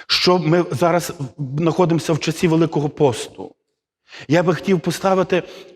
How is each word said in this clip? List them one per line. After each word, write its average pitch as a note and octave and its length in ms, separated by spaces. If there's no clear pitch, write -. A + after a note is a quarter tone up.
Що - 320
ми E3 320
зараз E3 420
знаходимося E3 540
в D3+ 80
часі E3 280
Великого D#3+ 400
посту. - 680
Я E3 140
би E3+ 120
хотів F#3 260
поставити F#3 600